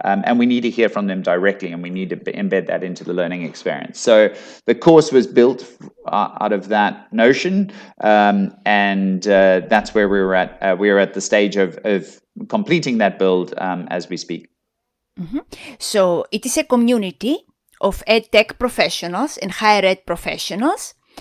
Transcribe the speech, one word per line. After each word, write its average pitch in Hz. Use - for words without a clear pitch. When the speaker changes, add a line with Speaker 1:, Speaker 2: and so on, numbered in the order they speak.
Speaker 1:
Um, 98
and 120
we 120
need 123
to 117
hear 113
from 101
them 95
directly, 90
and 85
we 90
need 92
to 90
b-, -
embed 95
that 90
into 90
the 85
learning 87
experience. -
So 107
the 117
course 156
was 123
built, 123
uh, -
out 104
of 98
that 104
notion, 175
um, 101
and, 98
uh, 95
that's 104
where 104
we 98
were 95
at. 92
Uh, 95
we 101
are 98
at 95
the 98
stage 101
of, 92
of 98
completing 127
that 98
build, 92
um, 90
as 87
we 90
speak. -
Speaker 2:
Mm-hmm. 185
So 180
it 214
is 247
a 311
community 240
of 190
ed 220
tech -
professionals 196
and 190
higher 208
ed 185
professionals 180